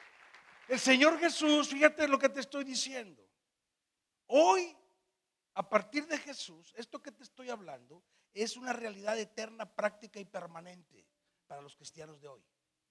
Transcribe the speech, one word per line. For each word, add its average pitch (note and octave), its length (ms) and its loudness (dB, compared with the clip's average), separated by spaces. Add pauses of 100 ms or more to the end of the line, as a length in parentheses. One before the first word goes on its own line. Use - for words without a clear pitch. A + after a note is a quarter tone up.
(680)
El B3+ 100 0
Señor C#4+ 400 6
Jesús, D4+ 500 2
fíjate D4+ 380 2
lo C#4 100 2
que C4+ 120 4
te C#4 100 -8
estoy C#4 240 -8
diciendo. A3 680 -10 (1000)
Hoy, E4+ 480 4 (760)
a F#3+ 140 -6
partir A3 380 0
de D#4+ 120 -6
Jesús, F3+ 580 -16
esto A#3+ 260 -16
que C#4+ 80 -18
te A#3+ 140 -20
estoy B3+ 260 -18
hablando D3+ 540 -16 (280)
es A3+ 240 -6
una B3 160 -6
realidad G#3+ 460 -6
eterna, A3 560 -10
práctica G#3 460 -6
y G3 40 -14
permanente F3 800 -18 (440)
para C#3+ 120 -16
los C#3+ 140 -20
cristianos D#3 460 -20
de C#3+ 80 -20
hoy. A#2 160 -20 (460)